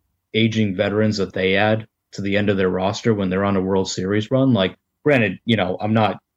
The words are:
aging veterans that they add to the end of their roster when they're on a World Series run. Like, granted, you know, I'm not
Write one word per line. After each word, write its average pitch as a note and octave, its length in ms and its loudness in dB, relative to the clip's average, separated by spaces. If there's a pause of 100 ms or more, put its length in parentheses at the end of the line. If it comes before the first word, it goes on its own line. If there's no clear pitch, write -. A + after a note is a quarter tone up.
(340)
aging A2 420 0
veterans G#2 420 0
that F#2+ 160 -4
they F#2+ 220 0
add G#2+ 320 0 (260)
to - 80 -10
the G2 160 -2
end G#2 120 0
of G2+ 80 0
their F#2+ 120 2
roster F#2+ 440 -2
when G2 160 -2
they're F#2 160 0
on G2+ 100 0
a F#2+ 60 0
World F#2+ 280 0
Series G2+ 420 -4
run. C3 220 2
Like, F#2+ 240 0 (260)
granted, A#2 420 2
you A#2 100 2
know, F#2 240 -2
I'm G#2+ 140 -2
not G#2+ 280 0 (160)